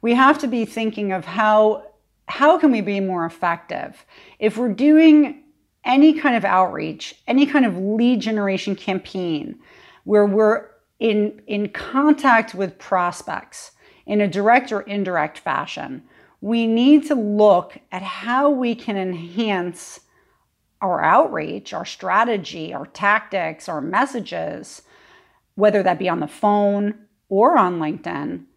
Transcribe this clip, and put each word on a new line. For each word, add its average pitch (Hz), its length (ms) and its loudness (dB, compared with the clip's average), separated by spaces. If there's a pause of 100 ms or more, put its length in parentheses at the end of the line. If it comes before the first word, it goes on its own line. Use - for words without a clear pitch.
we 233 120 0
have 269 260 4
to 277 80 -4
be 226 180 -2
thinking 214 480 -4
of 175 120 -6
how, 214 580 2 (440)
how 320 320 2
can 311 120 4
we 220 100 0
be 196 180 -4
more 185 260 -4
effective? - 800 -8 (320)
If 214 180 -2
we're 240 140 -2
doing 302 720 6 (420)
any 277 300 6
kind 277 220 0
of 202 100 -2
outreach, 180 720 -2 (120)
any 277 200 4
kind 285 180 2
of 185 100 -2
lead 220 460 0
generation 202 540 -4
campaign 180 840 -6 (460)
where 208 240 4
we're 214 400 2 (320)
in, 208 480 -2
in 208 220 -4
contact 269 840 0
with 185 240 -8
prospects - 960 -6 (340)
in 208 160 -2
a 202 60 0
direct 220 440 2
or 202 100 -4
indirect 180 580 -4
fashion, 143 640 -8 (360)
we 226 280 -2
need 277 400 4
to 302 80 0
look 208 640 2 (120)
at 185 120 -10
how 247 480 -2
we 247 240 -2
can 226 200 -8
enhance 180 1040 -6 (840)
our 175 180 -2
outreach, 165 720 0
our 170 120 -8
strategy, 185 920 -4
our 151 100 -10
tactics, 196 840 -4
our 156 140 -8
messages, 185 1000 -6 (720)
whether 208 260 2
that 180 160 0
be 180 120 -4
on 170 100 -2
the 151 80 -6
phone 208 680 0 (360)
or 240 280 2
on 180 220 0
LinkedIn 156 640 -8 (140)